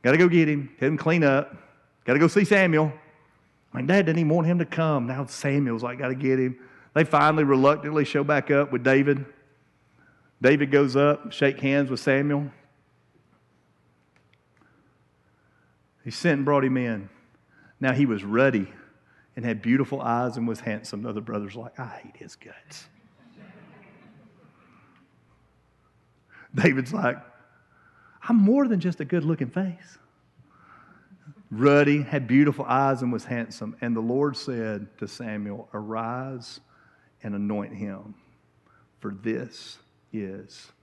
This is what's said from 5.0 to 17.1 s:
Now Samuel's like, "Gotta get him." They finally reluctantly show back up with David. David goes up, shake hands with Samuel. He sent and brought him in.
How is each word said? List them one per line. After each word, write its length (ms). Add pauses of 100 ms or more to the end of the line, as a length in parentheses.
Now 200
Samuel's 580
like, 160
"Gotta 160
get 240
him." 180 (360)
They 100
finally 400
reluctantly 640
show 180
back 260
up 220
with 140
David. 400 (1160)
David 300
goes 240
up, 380
shake 260
hands 320
with 80
Samuel. 500 (3500)
He 60
sent 260
and 80
brought 180
him 140
in. 320 (720)